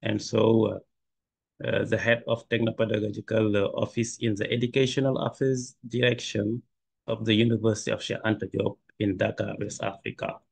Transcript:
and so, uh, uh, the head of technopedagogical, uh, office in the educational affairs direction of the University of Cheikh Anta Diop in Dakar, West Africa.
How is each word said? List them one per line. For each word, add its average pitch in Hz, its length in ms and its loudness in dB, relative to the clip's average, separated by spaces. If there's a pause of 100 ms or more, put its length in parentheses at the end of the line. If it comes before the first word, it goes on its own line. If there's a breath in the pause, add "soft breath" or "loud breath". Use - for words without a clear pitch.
and 107 180 -2
so, 110 460 4
uh, 98 120 -2 (880)
uh, 107 180 0
the 113 120 0
head 117 320 2
of 117 220 -2
technopedagogical, 110 1040 0
uh, 101 120 2
office - 520 -4
in 113 140 0
the 101 180 -4
educational 131 680 2
affairs 131 580 -2 (120)
direction 120 720 0 (440)
of 113 180 -4
the 110 80 4
University 110 600 2
of - 80 -4
Cheikh - 240 -4
Anta 107 280 0
Diop 101 240 -2 (220)
in 101 180 0
Dakar, 104 420 -2
West 101 240 -8
Africa. - 520 -6 (180)